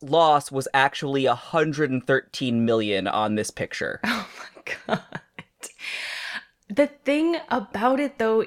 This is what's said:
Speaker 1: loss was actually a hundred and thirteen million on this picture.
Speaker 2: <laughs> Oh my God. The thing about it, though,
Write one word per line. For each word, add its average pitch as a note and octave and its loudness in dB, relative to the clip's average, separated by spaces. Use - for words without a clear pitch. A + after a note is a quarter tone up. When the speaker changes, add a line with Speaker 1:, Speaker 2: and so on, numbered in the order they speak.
Speaker 1:
loss D3+ 4
was C3+ -4
actually C#3 2
a A#2+ 4
hundred D3+ 0
and B2+ -2
thirteen B2+ 0
million G#2+ 2
on G#2+ 0
this G#2+ -2
picture. - -6
Speaker 2:
<laughs> - -4
Oh A3 -4
my - -12
God. - -2
The C#4 4
thing D#4 0
about A3+ 0
it, C#4+ -4
though, A3 2